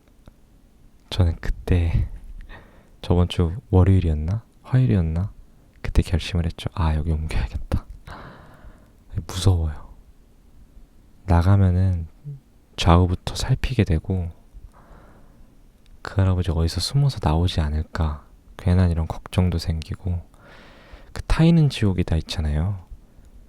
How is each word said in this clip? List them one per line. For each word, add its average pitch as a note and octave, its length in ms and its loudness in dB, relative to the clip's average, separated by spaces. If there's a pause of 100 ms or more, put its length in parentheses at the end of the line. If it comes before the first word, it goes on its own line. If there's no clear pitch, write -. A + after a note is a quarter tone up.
(1080)
저는 E2 320 0
그때 - 680 0 (920)
저번 F2 260 2
주 E2+ 280 -2 (140)
월요일이었나? F2+ 760 2 (200)
화요일이었나? G2 680 0 (500)
그때 - 200 2
결심을 E2+ 440 -2
했죠. - 280 -8
"아, D#2+ 220 0
여기 D2+ 160 -2
옮겨야겠다." - 760 -2 (1400)
무서워요. E2+ 680 -2 (1300)
나가면은 F2+ 840 2 (680)
좌우부터 F2 600 4
살피게 - 500 -2
되고 F2 440 -2 (1700)
그 - 200 -4
할아버지 F2+ 300 2
어디서 E2 280 0
숨어서 C#3 420 0
나오지 E2 400 0
않을까 D2+ 640 -4 (320)
괜한 F2+ 340 2
이런 E2 160 -2
걱정도 F2+ 500 -2
생기고 E2+ 640 -6 (920)
그 - 100 -10
타이는 D#3+ 460 4
지옥이다 F2+ 480 0
있잖아요. D#2+ 680 -2 (640)